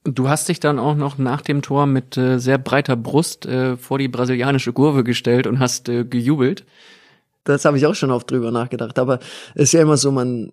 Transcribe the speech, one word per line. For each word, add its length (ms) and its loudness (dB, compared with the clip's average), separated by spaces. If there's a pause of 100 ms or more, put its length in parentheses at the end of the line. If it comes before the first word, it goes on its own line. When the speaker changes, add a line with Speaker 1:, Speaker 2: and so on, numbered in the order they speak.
Speaker 1:
Du 260 0
hast 180 2
dich 120 -2
dann 180 0
auch 180 0
noch 220 -2
nach 240 -2
dem 220 -2
Tor 240 0
mit, 280 -2
äh, 220 2
sehr 220 0
breiter 360 0
Brust, 520 -2
äh, 280 -2
vor 220 -6
die 100 -2
brasilianische 640 0
Kurve 320 4
gestellt 440 0
und 100 0
hast, 320 -2
äh, 160 -2
gejubelt. 580 0 (800)
Speaker 2:
Das 220 0
habe 120 4
ich 100 4
auch 80 2
schon 160 -2
oft 180 -4
drüber 220 -2
nachgedacht. 480 -4
Aber 180 0 (380)
es 80 2
ist 80 2
ja 100 6
immer 160 4
so, 140 0
man 420 -4